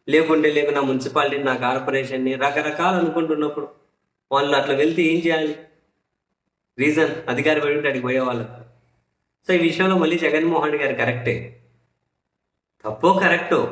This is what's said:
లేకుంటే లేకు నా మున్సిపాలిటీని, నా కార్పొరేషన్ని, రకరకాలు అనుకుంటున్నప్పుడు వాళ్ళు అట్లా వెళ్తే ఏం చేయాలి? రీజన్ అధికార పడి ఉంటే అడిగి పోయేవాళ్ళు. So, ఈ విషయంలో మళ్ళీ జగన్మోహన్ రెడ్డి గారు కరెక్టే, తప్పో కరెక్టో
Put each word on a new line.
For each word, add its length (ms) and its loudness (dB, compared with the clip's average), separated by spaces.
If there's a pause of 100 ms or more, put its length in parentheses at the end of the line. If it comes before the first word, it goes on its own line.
లేకుంటే 420 4
లేకు 200 0
నా 100 0
మున్సిపాలిటీని, 640 -2
నా 120 0
కార్పొరేషన్ని, 800 -2
రకరకాలు 600 0
అనుకుంటున్నప్పుడు 720 -2 (640)
వాళ్ళు 260 2
అట్లా 180 0
వెళ్తే 260 2
ఏం 240 2
చేయాలి? 300 0 (1200)
రీజన్ 520 0
అధికార 300 0
పడి 160 0
ఉంటే 140 0
అడిగి 120 -4
పోయేవాళ్ళు. 680 -4 (760)
So, 80 2
ఈ 20 4
విషయంలో 400 2
మళ్ళీ 200 2
జగన్మోహన్ 540 2
రెడ్డి 140 -2
గారు 100 -2
కరెక్టే, 400 -2 (1500)
తప్పో 280 2
కరెక్టో 460 2 (120)